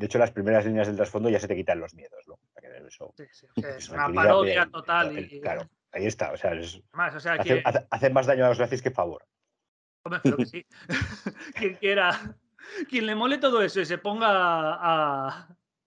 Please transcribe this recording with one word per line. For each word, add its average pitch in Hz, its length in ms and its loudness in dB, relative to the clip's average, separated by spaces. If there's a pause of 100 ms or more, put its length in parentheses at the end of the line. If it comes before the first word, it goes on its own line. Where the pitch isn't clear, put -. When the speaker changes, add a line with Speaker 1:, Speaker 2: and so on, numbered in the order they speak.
Speaker 1:
hecho, 113 140 0
las 117 140 4
primeras 104 340 2
líneas 107 220 0
del 104 80 -4
trasfondo 107 340 0
ya 110 100 2
se 104 80 -6
te 101 80 -2
quitan 87 240 -4
los 82 140 -12
miedos, - 340 -20
¿no? 80 60 -20
O - 60 -20 (120)
sea, - 80 -20
que 135 260 -20
eso - 300 -20
Speaker 2:
Sí, 147 160 -20
sí, - 140 -20 (100)
o - 40 -6
sea, 143 100 -8
es 131 140 -12
Speaker 1:
es - 40 -16
Speaker 2:
una 143 200 -2
Speaker 1:
mentira, 170 160 0
Speaker 2:
parodia 196 400 6
Speaker 1:
el, - 60 -4
Speaker 2:
total 165 460 -2
Speaker 1:
el, - 160 -12
Speaker 2:
y 143 80 -14
Speaker 1:
claro, 82 300 -8 (220)
ahí 95 140 -4
está, 104 260 -4
o 85 40 -8
sea, 92 160 -2
es, 85 300 -10 (100)
Speaker 2:
Además, 160 220 -4
o 151 60 -12
sea, 170 140 -4
Speaker 1:
hace, - 100 0
Speaker 2:
que 160 200 2
Speaker 1:
hace, 120 260 0
hace 127 200 2
más 135 160 4
daño 131 180 4
a 127 60 6
los 117 80 2
nazis 120 240 0
que 131 80 -2
favor. 87 340 -4 (800)
Speaker 2:
Hombre, 170 200 -6
pero 147 160 4
que 123 80 0
sí. - 200 -12 (220)
<laughs> - 680 -8
Quien 196 220 -4
quiera, 202 600 0 (520)
quien 233 180 -2
le 214 80 -2
mole 247 240 0
todo 247 240 2
eso 190 180 0
y 175 60 0
se 170 120 -4
ponga 214 320 0
a, 160 1160 0 (380)